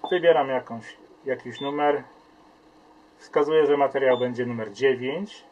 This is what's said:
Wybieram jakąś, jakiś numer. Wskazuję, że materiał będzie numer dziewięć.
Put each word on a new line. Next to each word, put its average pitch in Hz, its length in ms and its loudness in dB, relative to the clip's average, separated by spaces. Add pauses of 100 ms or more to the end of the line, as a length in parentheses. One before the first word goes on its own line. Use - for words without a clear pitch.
(100)
Wybieram 165 380 4
jakąś, 120 480 -6 (280)
jakiś 123 360 -8
numer. 147 420 0 (1160)
Wskazuję, 151 480 0
że 143 100 4
materiał 135 420 2
będzie 123 280 -4
numer 110 260 -8
dziewięć. 135 800 -2